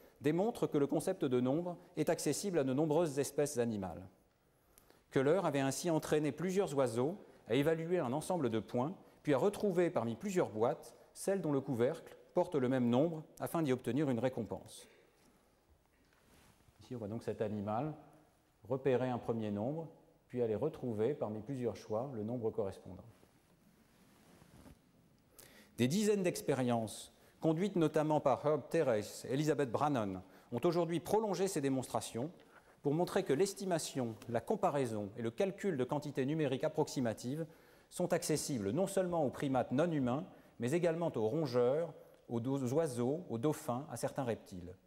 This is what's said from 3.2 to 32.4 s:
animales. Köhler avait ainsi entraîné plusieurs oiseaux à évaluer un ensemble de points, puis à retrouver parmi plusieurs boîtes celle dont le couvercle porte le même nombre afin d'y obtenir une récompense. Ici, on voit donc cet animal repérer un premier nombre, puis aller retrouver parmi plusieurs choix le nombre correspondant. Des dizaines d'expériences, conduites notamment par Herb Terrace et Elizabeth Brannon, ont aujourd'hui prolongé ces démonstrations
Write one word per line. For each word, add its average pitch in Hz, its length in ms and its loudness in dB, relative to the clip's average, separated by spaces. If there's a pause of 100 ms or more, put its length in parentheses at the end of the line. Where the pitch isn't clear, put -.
animales. 95 480 -2 (1040)
Köhler 147 320 4
avait 143 180 0
ainsi 135 280 0
entraîné 151 420 2
plusieurs 180 440 0
oiseaux 131 420 2 (300)
à 110 80 2
évaluer 165 440 2
un 123 140 0
ensemble 151 360 0
de 110 100 0
points, 123 360 -2 (280)
puis 151 100 2
à 131 40 4
retrouver 180 520 2
parmi 117 260 -2
plusieurs 180 340 0
boîtes 110 460 0 (180)
celle 196 280 0
dont 156 100 0
le 139 80 4
couvercle 131 560 0 (180)
porte 175 220 2
le 127 140 4
même 127 180 4
nombre 151 360 4 (160)
afin 147 220 -2
d'y 139 120 4
obtenir 127 360 0
une 120 100 0
récompense. 110 680 -4 (1900)
Ici, - 140 -12
on 120 40 -6
voit 110 80 -6
donc 113 160 -6
cet 110 180 -4
animal 107 520 -2 (760)
repérer 127 400 2
un 123 80 -2
premier 110 340 -2
nombre, 139 360 -2 (420)
puis 123 120 -2
aller 113 140 2
retrouver 120 580 0
parmi 107 280 -4
plusieurs 120 340 -4
choix 113 380 -4
le 107 100 -4
nombre 113 280 -2
correspondant. 95 520 -6 (2750)
Des 123 120 4
dizaines 202 340 2
d'expériences, 123 880 0 (300)
conduites 160 340 2
notamment 151 460 2
par 123 240 2
Herb 151 240 0
Terrace 120 560 0
et 113 80 -4
Elizabeth 143 380 0
Brannon, 110 500 0 (320)
ont 120 100 -4
aujourd'hui 170 380 2
prolongé 196 480 0
ces 175 100 -2
démonstrations 131 720 -2 (500)